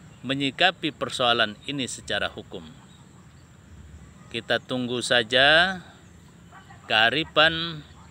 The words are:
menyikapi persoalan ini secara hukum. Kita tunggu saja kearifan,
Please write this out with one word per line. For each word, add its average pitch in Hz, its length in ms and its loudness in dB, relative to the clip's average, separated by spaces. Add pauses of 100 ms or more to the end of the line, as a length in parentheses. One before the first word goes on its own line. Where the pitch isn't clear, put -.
(280)
menyikapi 143 640 -2
persoalan 117 640 0 (160)
ini 135 160 -6
secara 101 400 -6
hukum. 90 400 -16 (1600)
Kita 117 320 -4
tunggu 123 400 -6
saja 139 800 2 (1040)
kearifan, 156 960 2 (300)